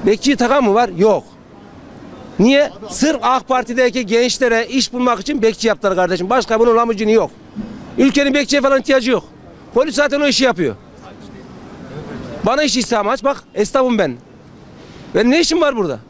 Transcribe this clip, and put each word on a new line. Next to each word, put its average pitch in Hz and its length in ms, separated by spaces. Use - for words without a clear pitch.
Bekçiyi 226 300
takan 254 280
mı 202 100
var? 226 240
Yok. 190 260
Niye? 269 320
Sırf 294 320
ak 247 260
Parti'deki 247 580
gençlere 233 600
iş 247 260
bulmak 247 280
için 285 220
bekçi 226 260
yaptılar 196 280
kardeşim. 180 340
Başka 226 300
bunun 233 160
lamucunu 220 340
yok. 214 200
Ülkenin 277 360
bekçiye 285 280
falan 269 180
ihtiyacı 262 300
yok. 214 140
Polis 277 200
zaten 285 260
o 294 60
işi 262 180
yapıyor. 170 300
Bana 269 160
iş 262 140
istihdamı 214 340
aç, 254 140
bak 269 180
esnafım 240 440
ben. 143 180
Benim 233 160
ne 311 100
işim 330 200
var 285 160
burada? 156 220